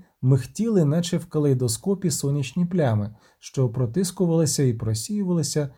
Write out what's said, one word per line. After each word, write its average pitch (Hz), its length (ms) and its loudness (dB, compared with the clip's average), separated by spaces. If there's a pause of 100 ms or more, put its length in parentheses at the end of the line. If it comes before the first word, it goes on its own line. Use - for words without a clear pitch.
(220)
михтіли, 175 640 2
наче 170 320 0
в 170 80 -6
калейдоскопі, 147 840 0
сонячні 143 540 -2
плями, 117 500 0 (240)
що 131 300 -2
протискувалися 160 920 0
і 127 100 2
просіювалися 147 1040 -2